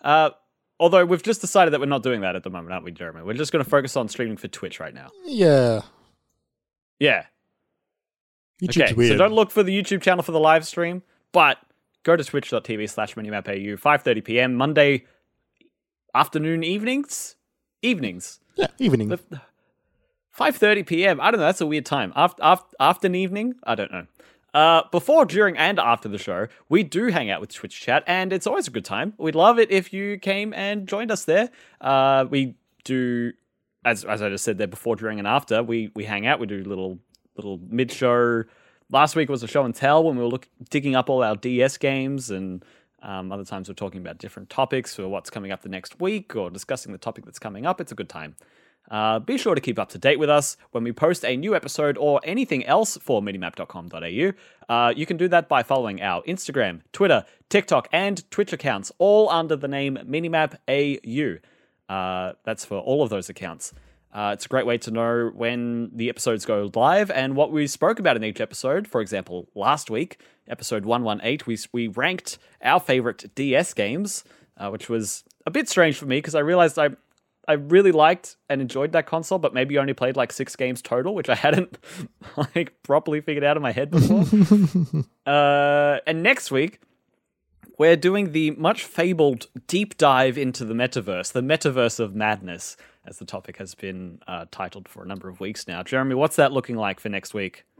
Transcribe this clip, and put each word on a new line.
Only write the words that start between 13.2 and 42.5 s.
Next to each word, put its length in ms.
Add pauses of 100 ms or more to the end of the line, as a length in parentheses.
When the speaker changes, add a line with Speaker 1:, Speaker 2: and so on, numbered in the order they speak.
Speaker 1:
A 120
U, 180
five 260
thirty 180
P 200
M, 140
Monday 500 (1080)
afternoon, 500
evenings? 720 (460)
Evenings. 580 (160)
Speaker 2:
Yeah, 120 (100)
evening. 320
Speaker 1:
The, 100 (1080)
five 260
thirty 280
P 220
M. 160
I 100
don't 80
know, 60
that's 160
a 60
weird 180
time. 300
Aft-, 260
aft-, 380
after 280
an 80
evening? 480
I 120
don't 160
know. 140 (480)
Uh, 380
before, 340
during, 320
and 220
after 280
the 120
show, 280 (220)
we 140
do 240
hang 240
out 100
with 100
Twitch 300
chat, 240
and 260
it's 140
always 220
a 40
good 140
time. 320
We'd 160
love 240
it 140
if 200
you 280
came 340
and 340
joined 220
us 160
there. 240 (320)
Uh, 480
we 240 (300)
do, 500 (500)
as, 220
as 160
I 80
just 160
said 140
there, 80
before, 280
during, 220
and 100
after, 360
we, 320
we 100
hang 220
out. 120
We 60
do 160
little, 380 (360)
little 320
mid-show. 760 (480)
Last 240
week 120
was 140
a 60
show 180
and 80
tell 300
when 140
we 40
were 80
look-, 180 (220)
digging 260
up 140
all 140
our 120
D 280
S 160
games, 500
and, 340 (380)